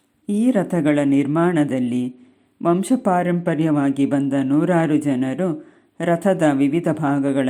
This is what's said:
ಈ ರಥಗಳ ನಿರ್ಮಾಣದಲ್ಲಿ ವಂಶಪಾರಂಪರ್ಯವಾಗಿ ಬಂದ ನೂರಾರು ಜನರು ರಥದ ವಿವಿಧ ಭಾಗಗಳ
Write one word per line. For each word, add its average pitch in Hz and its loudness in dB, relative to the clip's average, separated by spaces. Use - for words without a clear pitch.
ಈ 214 2
ರಥಗಳ 160 0
ನಿರ್ಮಾಣದಲ್ಲಿ 139 0
ವಂಶಪಾರಂಪರ್ಯವಾಗಿ 170 0
ಬಂದ 139 -2
ನೂರಾರು 156 2
ಜನರು 139 -4
ರಥದ 170 0
ವಿವಿಧ 143 0
ಭಾಗಗಳ 139 0